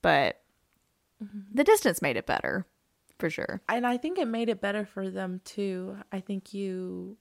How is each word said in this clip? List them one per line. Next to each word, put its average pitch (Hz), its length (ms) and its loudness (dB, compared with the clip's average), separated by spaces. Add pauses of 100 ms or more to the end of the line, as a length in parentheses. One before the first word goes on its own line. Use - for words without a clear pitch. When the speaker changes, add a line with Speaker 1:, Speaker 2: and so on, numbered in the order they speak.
Speaker 1:
but 139 380 4 (800)
Speaker 2:
Mm-hmm. 202 180 -10 (140)
Speaker 1:
the 277 100 4
distance 285 380 6
made 131 140 2
it - 100 -4
better, - 380 0 (540)
for 170 100 0
sure. - 400 -4
Speaker 2:
And 240 180 0
I 247 100 2
think 330 220 -2
it 311 100 2
made 226 200 0
it 208 120 0
better 202 240 -2
for 190 260 -6
them, 185 340 -6
too. 190 540 -6 (140)
I 190 80 -4
think 190 340 -8
you 185 680 -6